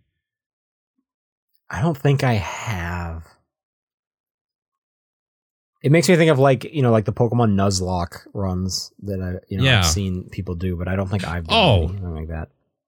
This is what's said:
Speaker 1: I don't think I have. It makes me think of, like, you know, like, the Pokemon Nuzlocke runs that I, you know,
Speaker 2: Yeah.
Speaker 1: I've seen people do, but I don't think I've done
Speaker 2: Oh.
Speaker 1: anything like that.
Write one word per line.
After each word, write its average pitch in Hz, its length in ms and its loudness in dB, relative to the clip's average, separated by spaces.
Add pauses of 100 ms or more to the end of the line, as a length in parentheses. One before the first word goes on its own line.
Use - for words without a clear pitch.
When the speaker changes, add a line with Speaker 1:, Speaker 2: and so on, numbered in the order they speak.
(1700)
Speaker 1:
I 92 120 -4
don't 165 140 0
think 139 260 2
I 127 100 2
have. 87 920 -6 (2500)
It 139 80 2
makes 165 180 4
me 185 60 6
think 160 160 4
of, 135 80 4
like, 135 240 4 (100)
you 151 80 -2
know, 123 100 4
like, 110 140 4
the 107 80 -2
Pokemon 117 400 2
Nuzlocke 92 800 -2
runs 92 580 -4 (120)
that 98 180 -6
I, 92 280 -8
you 98 100 -4
know, 120 60 2
Speaker 2:
Yeah. 127 160 4
Speaker 1:
I've 87 40 4
seen 92 460 -2
people 90 240 -8
do, 90 200 -4
but 87 120 -6
I 92 80 -2
don't 98 120 -2
think 95 200 -4
I've 82 180 -6
done 202 100 0
Speaker 2:
Oh. 113 340 4
Speaker 1:
anything 90 260 -8
like 78 140 -8
that. 80 200 -10 (380)